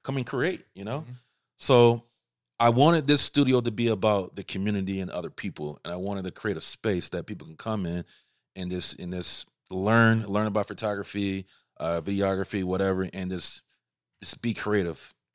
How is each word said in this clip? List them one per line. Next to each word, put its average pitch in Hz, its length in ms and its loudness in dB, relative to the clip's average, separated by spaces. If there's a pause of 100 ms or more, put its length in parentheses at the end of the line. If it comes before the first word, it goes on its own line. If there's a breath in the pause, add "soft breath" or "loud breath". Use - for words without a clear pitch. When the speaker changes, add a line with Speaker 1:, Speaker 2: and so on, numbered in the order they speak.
Speaker 1:
come 139 140 -4
and 127 80 -4
create, 143 480 -4
you 98 120 -12
know? 131 160 -6
Speaker 2:
Mm-hmm. 123 100 -16 (460)
Speaker 1:
So 120 480 6 (540)
I 117 100 6
wanted 143 360 6
this 143 160 4
studio 127 400 4
to 117 80 0
be 113 200 0
about 104 460 0
the 98 80 -10
community 95 580 -2
and 90 100 -6
other 82 180 -6
people. 76 560 -8
And 85 80 -8
I 90 40 -8
wanted 98 260 -4
to 92 80 -6
create 101 260 -4
a 78 40 -8
space - 480 -2
that 87 180 -6
people 87 180 -12
can 80 120 -18
come 107 280 -4
in 87 180 -4 (540 soft breath)
and 92 120 -6
just, 90 300 -4
and 90 140 -8
just - 340 -4 (220)
learn, 110 580 4
learn 104 180 0
about 104 220 -2
photography, 101 800 -4 (340 soft breath)
uh, 82 220 -2
videography, 95 640 -2
whatever, 92 480 0
and 92 180 -6
just, - 300 -4 (600)
just - 200 -6
be 117 120 -2
creative, 95 600 -2 (220)